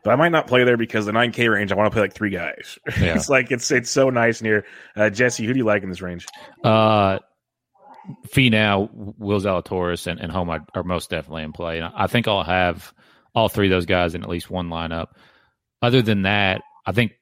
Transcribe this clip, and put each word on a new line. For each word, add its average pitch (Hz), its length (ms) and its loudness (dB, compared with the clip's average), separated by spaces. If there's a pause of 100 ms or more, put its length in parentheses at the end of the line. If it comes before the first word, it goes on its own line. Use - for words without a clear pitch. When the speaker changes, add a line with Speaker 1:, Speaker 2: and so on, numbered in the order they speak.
Speaker 1:
But 107 100 2
I 127 40 4
might 165 140 4
not 160 160 2
play 127 160 4
there 123 140 6
because 113 280 -2
the 104 80 -2
nine 117 200 2
K 120 160 2
range, 101 240 0
I - 20 0
wanna 104 160 4
play, 113 120 0
like, 95 120 -2
three 107 160 -2
guys. 85 480 -10 (100)
<laughs> - 120 -4
Speaker 2:
Yeah. 85 160 2
Speaker 1:
It's - 120 -2
like, 127 220 2
it's, 123 220 -4
it's 123 180 0
so 135 200 4
nice 117 300 0
in 110 60 -4
here. 104 180 2 (300)
Uh, 107 160 2
Jesse, 120 340 0
who 120 80 0
do 131 60 0
you 120 60 0
like 104 180 2
in 98 60 -10
this 90 120 -10
range? 87 260 -10 (360)
Speaker 2:
Uh, 107 560 4 (1080)
Finau, 107 640 2
Will 101 480 -4
Zalatoris, 90 680 -2
and, 87 140 -6
and 82 100 -8
Homa 82 340 -4 (100)
are 90 100 -4
most 87 260 -6
definitely 80 320 -8
in 78 100 -10
play. 82 260 -8
And 82 80 -8
I, 101 180 -4
I - 20 0
think 117 220 0
I'll 98 160 -2
have 87 480 -2 (420)
all 113 140 2
three 101 180 0
of 95 40 4
those 90 160 0
guys 90 280 0
in 65 80 -8
at - 60 -12
least 87 220 -8
one 87 180 -6
lineup. 82 400 -8 (760)
Other 123 200 4
than 104 200 0
that, 98 400 0 (240)
I 95 60 -4
think 113 280 0